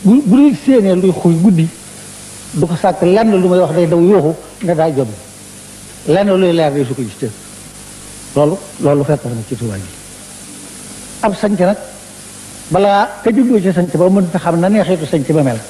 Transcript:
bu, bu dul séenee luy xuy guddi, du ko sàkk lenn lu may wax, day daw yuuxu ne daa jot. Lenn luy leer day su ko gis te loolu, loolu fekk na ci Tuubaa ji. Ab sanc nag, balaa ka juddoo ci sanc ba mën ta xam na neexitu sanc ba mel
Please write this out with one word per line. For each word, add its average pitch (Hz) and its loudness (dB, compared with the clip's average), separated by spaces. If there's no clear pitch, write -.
bu, 233 6
bu 214 4
dul 277 4
séenee 202 4
luy 185 2
xuy 170 2
guddi, 170 4
du 156 0
ko 170 -4
sàkk 180 -2
lenn 208 2
lu 185 2
may 180 2
wax, 160 0
day 170 2
daw 170 2
yuuxu 170 4
ne 175 -2
daa 160 0
jot. 131 -2
Lenn 190 2
luy 180 2
leer 160 0
day 139 -2
su 123 -6
ko 135 -6
gis 107 -10
te 120 -6
loolu, 151 2
loolu 143 2
fekk 143 -2
na 120 -6
ci 127 -8
Tuubaa 107 -8
ji. 98 -10
Ab 202 -2
sanc 202 -2
nag, 185 2
balaa 202 2
ka 226 0
juddoo 240 2
ci 190 0
sanc 175 -2
ba 180 4
mën 190 2
ta 190 -4
xam 170 -2
na 185 2
neexitu 180 0
sanc 151 -2
ba 156 2
mel 120 -2